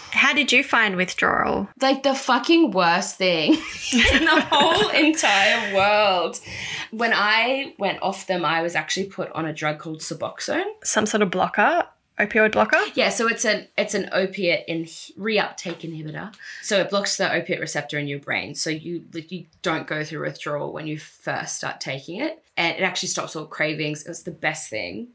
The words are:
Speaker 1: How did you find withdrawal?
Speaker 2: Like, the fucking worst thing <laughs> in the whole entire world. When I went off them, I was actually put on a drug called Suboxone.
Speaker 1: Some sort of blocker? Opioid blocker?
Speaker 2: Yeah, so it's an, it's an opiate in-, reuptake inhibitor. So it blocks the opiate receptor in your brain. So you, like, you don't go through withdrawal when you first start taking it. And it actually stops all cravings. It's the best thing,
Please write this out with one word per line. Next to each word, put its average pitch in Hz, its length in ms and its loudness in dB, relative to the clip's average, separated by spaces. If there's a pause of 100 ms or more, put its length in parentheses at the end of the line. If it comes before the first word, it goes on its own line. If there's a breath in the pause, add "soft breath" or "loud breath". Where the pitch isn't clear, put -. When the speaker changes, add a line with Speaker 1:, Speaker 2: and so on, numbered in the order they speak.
(120)
Speaker 1:
How 277 220 4
did 285 200 2
you 262 100 6
find 220 320 2
withdrawal? - 720 2 (140)
Speaker 2:
Like, 269 220 4
the 269 120 4
fucking 262 560 4
worst 185 460 2
thing 160 360 4
<laughs> - 400 -4
in 254 320 4
the 311 240 6
whole 330 400 4
entire 220 840 2
world. 196 640 4 (520 loud breath)
When 226 220 0
I 226 640 2
went 196 240 -2
off 196 260 -4
them, 180 180 0
I 165 160 2
was 170 140 -2
actually 175 320 -2
put 170 260 -8
on 160 120 -4
a 151 80 -4
drug 151 260 -4
called 156 200 -10
Suboxone. - 640 -4 (200)
Speaker 1:
Some 214 220 0
sort 214 180 0
of 190 60 2
blocker? 208 560 2 (340)
Opioid 214 340 4
blocker? 214 260 4 (140)
Speaker 2:
Yeah, 214 160 2
so 226 180 0
it's 226 160 -2
an, 202 240 0 (100)
it's - 180 0
an 190 180 -2
opiate 185 540 0
in-, 165 160 -4 (360)
reuptake 190 600 -2
inhibitor. 160 520 -10 (300 loud breath)
So 202 180 0
it 175 120 0
blocks 196 260 0
the 180 160 0
opiate 170 260 -2
receptor 151 380 -6
in 147 100 -4
your 143 120 -6
brain. 110 360 -6
So - 140 -2
you, 160 340 -6 (100)
like, 165 180 -12
you 170 140 -10 (180)
don't 160 240 -2
go 151 160 -4
through 147 180 -8
withdrawal 147 500 -6
when 151 160 -8
you 151 120 -6
first - 580 -8
start - 240 -6
taking 151 400 -8
it. - 180 -4 (160)
And 165 220 0
it 170 60 -2
actually 180 260 -2
stops 147 260 -4
all 151 120 -8
cravings. 151 580 -4
It's 165 160 -12
the - 80 -12
best 151 400 -6
thing, 107 460 -8